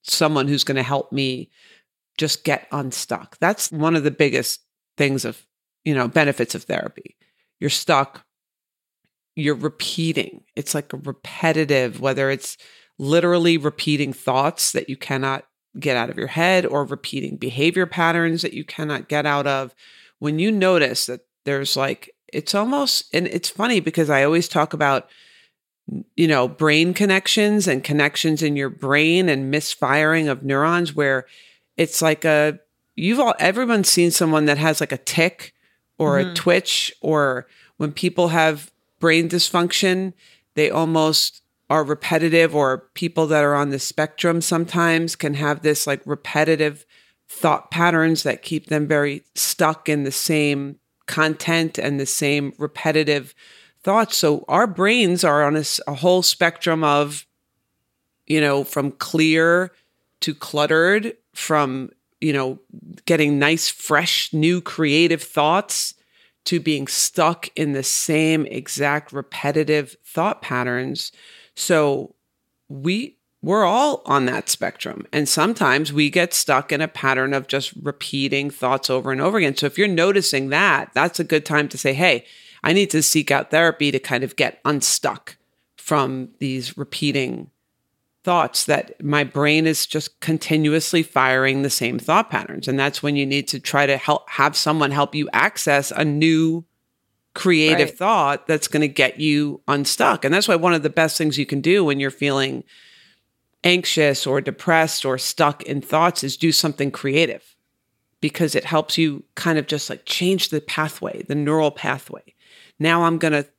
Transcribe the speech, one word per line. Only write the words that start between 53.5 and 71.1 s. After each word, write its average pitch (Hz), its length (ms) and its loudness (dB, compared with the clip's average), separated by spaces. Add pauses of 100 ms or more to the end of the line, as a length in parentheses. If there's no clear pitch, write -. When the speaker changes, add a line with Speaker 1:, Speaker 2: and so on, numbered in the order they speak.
Speaker 1:
thoughts. 214 320 2
So 151 320 2
our 202 180 4
brains 190 560 2
are 151 220 4
on 147 100 2
a 156 60 0
s-, - 260 -4
a 143 80 -6
whole 180 280 4
spectrum 165 600 0
of, 147 420 0 (1040)
you 156 140 2
know, 143 240 2
from 139 260 -2
clear 165 800 2 (520)
to 156 120 -4
cluttered, 165 840 2 (180)
from, 135 560 -2 (300)
you 156 120 0
know, 135 260 -2 (480)
getting 147 320 4
nice, 156 300 2
fresh, - 640 -2
new 165 280 2
creative 160 640 2
thoughts - 720 0 (520)
to 175 120 0
being 147 300 -2
stuck - 640 0
in 147 200 -2
the 135 100 -4
same 156 640 0
exact 143 640 -4
repetitive 143 840 -2 (100)
thought - 380 -4
patterns. 123 680 -6 (420)